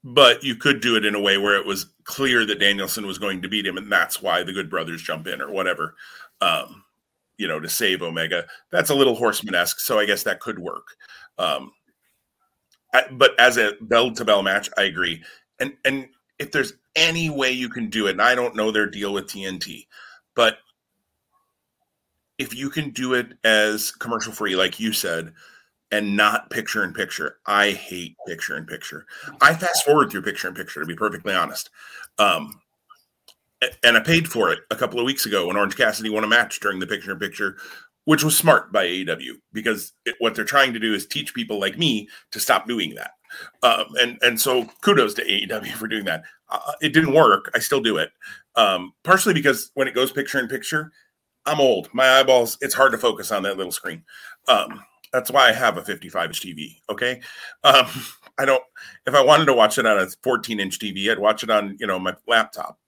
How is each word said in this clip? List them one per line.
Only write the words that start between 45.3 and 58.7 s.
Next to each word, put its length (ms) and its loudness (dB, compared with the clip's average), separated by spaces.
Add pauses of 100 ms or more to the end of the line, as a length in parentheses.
E 100 -4
W 260 -8
for 140 -10
doing 180 -6
that. 200 -6 (240)
Uh, 240 -8 (100)
it 100 -2
didn't 220 4
work. 400 6
I 60 2
still 200 0
do 160 0
it. 140 -4 (460)
Um, 360 2 (120)
partially 300 4
because 400 0
when 120 0
it 80 -8
goes 160 2
picture-in-picture, 800 -6 (560)
I'm 140 0
old. 320 2
My 260 6
eyeballs, 420 4
it's 140 -4
hard 160 6
to 80 -4
focus 320 -2
on 140 -2
that 120 -2
little 140 -6
screen. 320 -10 (460)
Um, 340 0 (300)
that's 180 -2
why 180 6
I 40 6
have 260 0
a 60 -10
fifty-five 460 -6
inch 100 -8
T 120 -12
V, 380 -14
okay? 300 -4 (420)
Um, 240 6 (520)
I 60 0
don't, 180 2 (440)